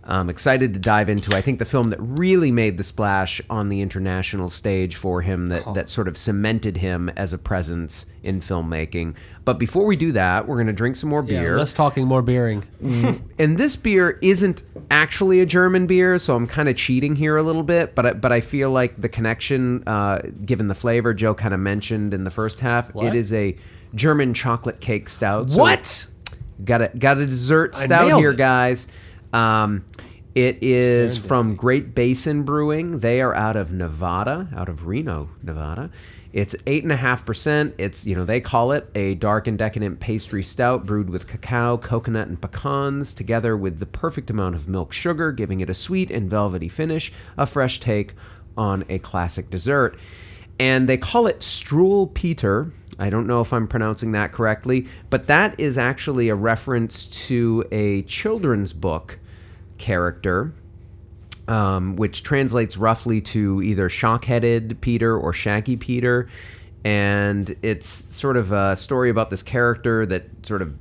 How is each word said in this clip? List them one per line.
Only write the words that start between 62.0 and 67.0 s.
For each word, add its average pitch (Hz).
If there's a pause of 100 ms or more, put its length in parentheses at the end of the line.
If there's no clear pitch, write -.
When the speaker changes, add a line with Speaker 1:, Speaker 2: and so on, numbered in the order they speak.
Speaker 1:
translates 123
roughly 110
to 101
either 95
Shock-Headed 117
Peter 113
or 87
Shaggy 107
Peter. 123 (560)
And 101